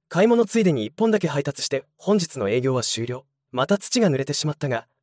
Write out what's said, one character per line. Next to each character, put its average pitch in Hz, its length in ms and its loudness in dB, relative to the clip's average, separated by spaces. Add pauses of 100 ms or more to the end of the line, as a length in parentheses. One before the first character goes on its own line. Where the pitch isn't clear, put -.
買 185 160 2
い 226 40 6
物 233 180 4
つ 226 160 -2
い - 20 2
で 180 80 4
に 113 140 -2
一 110 60 -10
本 226 200 0
だ 214 80 2
け 165 80 -2
配 143 160 -2
達 - 180 -4
し - 60 -6
て、 135 160 -4 (140)
本 208 220 2
日 165 200 -4
の 101 80 0
営 120 140 2
業 131 120 0
は 123 100 0
終 113 220 -4
了。 123 200 -10 (260)
ま 127 160 -2
た 202 100 2
土 - 220 -2
が 208 100 4
濡 135 60 4
れ 135 80 -2
て 143 100 -4
し - 140 -4
ま 147 60 -2
っ - 40 -10
た 143 120 -4
が、 113 180 -4 (160)